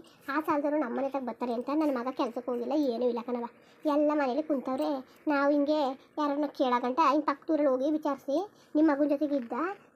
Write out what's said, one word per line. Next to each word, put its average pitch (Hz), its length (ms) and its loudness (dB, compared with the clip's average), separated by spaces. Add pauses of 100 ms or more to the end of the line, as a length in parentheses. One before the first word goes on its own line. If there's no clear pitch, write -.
(300)
ಆ 277 100 -2
ಸಾಲದವ್ರು 302 380 0
ನಮ್ಮನೆ 254 320 -2
ತಗ 277 100 -4
ಬರ್ತಾರೆ 240 340 -4
ಅಂತ 247 160 -4
ನನ್ 294 260 2
ಮಗ 240 160 -4
ಕೆಲ್ಸಕ್ಕೆ 254 400 -4
ಹೋಗಿಲ್ಲ, 240 220 -2
ಏನೂ 254 360 0
ಇಲ್ಲ 233 120 -2
ಕಣವ. 240 220 -6 (420)
ಎಲ್ಲ 294 280 2
ಮನೇಲಿ 285 300 0
ಕುಂತವ್ರೆ. 277 560 -2 (280)
ನಾವ್ 285 240 2
ಹಿಂಗೆ 294 300 2 (360)
ಯಾರನ್ನ 294 280 0
ಕೇಳಗಂಟ 254 540 0 (120)
ಹಿಂಗ್ 302 140 2
ಪಕ್ಕದೂರಲ್ಲಿ 294 440 0
ಹೋಗಿ 262 220 0
ವಿಚಾರಿಸಿ, 302 560 -2 (280)
ನಿಮ್ 311 120 6
ಮಗನ್ 294 220 2
ಜೊತೆಗೆ 285 260 0
ಇದ್ದ 247 180 -6 (420)